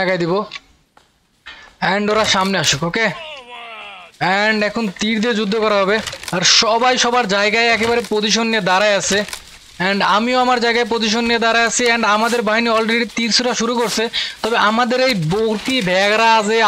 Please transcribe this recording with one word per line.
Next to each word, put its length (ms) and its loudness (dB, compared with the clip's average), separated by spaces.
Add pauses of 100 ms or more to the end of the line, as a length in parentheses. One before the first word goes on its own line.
আগায় 180 0
দিব, 100 0 (1600)
and 200 0
ওরা 120 2 (100)
সামনে 280 0
আসুক। 260 0
okay, 180 -2 (1400)
and 140 2 (100)
এখন 160 -4 (160)
তীর 220 -2
দিয়ে 180 0
যুদ্ধ 140 -2 (100)
করা 180 2
হবে, 140 2 (400)
আর 60 -2 (180)
সবাই 340 2 (100)
সবার 220 2 (100)
জায়গায় 400 2
একেবারে 240 0 (120)
position 400 0
নিয়ে 180 0
দাঁড়ায় 300 4
আছে, 180 -2 (680)
and 120 0 (160)
আমিও 280 0
আমার 200 2
জায়গায় 280 2
position 360 -2
নিয়ে 180 0
দাঁড়ায় 240 4
আছি। 140 -2 (100)
And 80 0 (140)
আমাদের 320 0
বাহিনী 200 2 (100)
already 280 0 (100)
তীর 200 -2
ছোড়া 240 0
শুরু 200 -2
করছে, 240 -2 (380)
তবে 140 -2 (140)
আমাদের 360 0
এই 80 2 (200)
বর্তি 420 -2 (140)
ভেগরা 400 4 (180)
যে 200 2